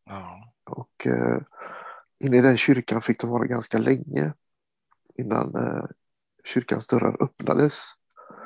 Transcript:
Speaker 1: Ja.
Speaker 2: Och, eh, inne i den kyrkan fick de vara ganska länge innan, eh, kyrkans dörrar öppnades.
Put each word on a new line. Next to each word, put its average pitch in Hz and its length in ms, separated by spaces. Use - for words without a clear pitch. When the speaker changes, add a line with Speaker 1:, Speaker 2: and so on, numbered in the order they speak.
Speaker 1:
Ja. 98 480
Speaker 2:
Och, - 360
eh, 60 320
inne 131 180
i 123 40
den 127 160
kyrkan 117 460
fick - 180
de 120 100
vara 120 160
ganska 117 320
länge 135 540
innan, 117 360
eh, - 300
kyrkans - 440
dörrar - 340
öppnades. - 600